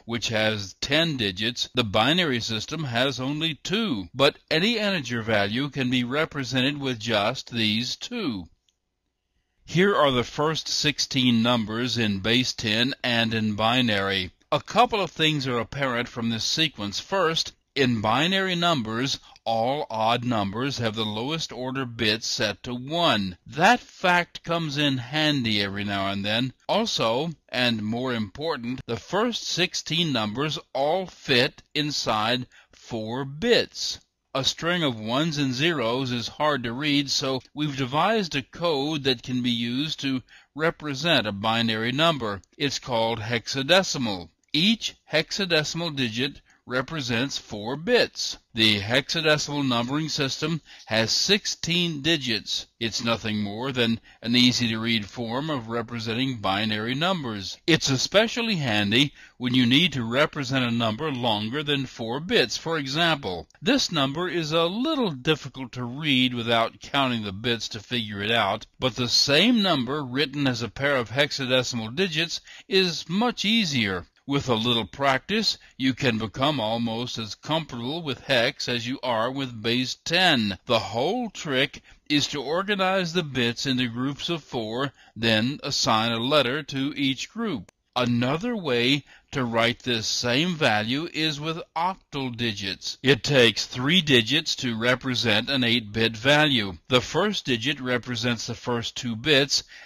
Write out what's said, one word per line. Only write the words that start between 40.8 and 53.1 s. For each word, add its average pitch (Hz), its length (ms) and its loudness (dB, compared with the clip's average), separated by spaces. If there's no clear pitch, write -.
a 104 60 -2
binary 113 600 0
number. 131 480 0
It's 143 220 -2
called 113 420 0
hexadecimal. 120 1080 0
Each 202 400 0
hexadecimal 165 840 -2
digit 127 440 -2
represents 131 720 -4
four 110 360 -8
bits. 190 640 0
The 110 260 4
hexadecimal 147 840 0
numbering 131 440 0
system 156 500 -2
has 110 240 2
sixteen 170 920 0
digits. 135 640 -2
It's 120 240 -4
nothing 110 400 0